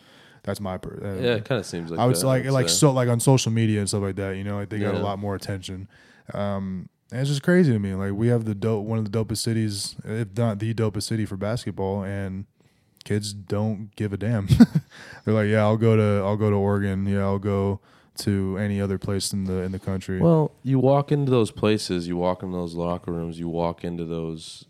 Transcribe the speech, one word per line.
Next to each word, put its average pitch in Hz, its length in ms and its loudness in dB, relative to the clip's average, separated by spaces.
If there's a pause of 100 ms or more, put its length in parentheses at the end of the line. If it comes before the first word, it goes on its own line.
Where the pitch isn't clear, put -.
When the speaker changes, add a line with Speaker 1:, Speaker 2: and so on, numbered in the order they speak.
(420)
Speaker 1:
that's 101 180 -6
my 92 180 -6
per-, 82 260 -12
uh, 101 180 -6
Speaker 2:
Yeah, 120 120 2
it 107 100 -2
kinda 117 200 -2
seems 82 260 -8
like 85 100 -2
Speaker 1:
I 120 60 4
would 127 100 4
Speaker 2:
that, 85 40 -2
Speaker 1:
say, 131 60 0
like, 131 200 2
Speaker 2:
I'd 135 40 -2
Speaker 1:
like, 131 200 2
Speaker 2:
say. - 60 2
Speaker 1:
so, 147 160 6
like, 127 180 2
on 117 100 2
social 127 320 2
media 110 280 2
and 98 80 -2
stuff 101 140 -2
like 95 140 -4
that, 98 200 -4
you 98 80 -8
know, 101 120 -4
like, 101 140 -6
they 107 80 -6
got 104 160 0
a 87 40 -2
Speaker 2:
Yeah. 87 60 -2
Speaker 1:
lot 101 140 -4
more 101 160 -4
attention. 95 520 -8 (460)
Um, 98 560 -4 (240)
and 123 80 -4
it's 139 100 0
just 143 120 -2
crazy 180 300 6
to 110 60 2
me. 98 160 -2
Like, 98 200 -2
we 113 140 2
have 117 180 2
the 107 80 -2
dope, 107 320 -2
one 113 120 0
of 107 120 -2
the 110 140 0
dopest 107 140 -4
cities, 110 640 -2
if 110 320 -4
not 113 220 2
the 110 140 -2
dopest 107 300 -2
city 110 240 -2
for 98 100 -8
basketball, 101 680 -4
and 98 420 -6 (580)
kids 104 300 -2
don't 104 640 -4
give 104 180 -2
a - 20 -4
damn. 101 300 0
<laughs> - 800 4
They're 107 100 2
like, 107 140 4
"Yeah, 107 120 4
I'll 107 160 4
go 110 180 6
to, 104 320 4
I'll 104 120 2
go 107 120 2
to 101 60 4
Oregon. 98 500 2
Yeah, 98 140 2
I'll 98 180 0
go 98 400 0 (380)
to 95 420 0
any 101 220 -2
other 98 180 0
place 98 340 -4
in 98 120 -2
the, 92 180 -2
in 92 80 -4
the 95 80 -6
country." 95 420 -4
Speaker 2:
Well, 160 300 4 (140)
you 131 160 2
walk 139 320 4
into 143 180 2
those 117 220 4
places, 95 560 0
you 87 80 -2
walk 90 260 0
into 92 140 -6
those 85 180 -6
locker 87 380 -4
rooms, 85 260 -6
you 85 100 -6
walk 85 360 -2
into 85 200 -6
those 82 640 -8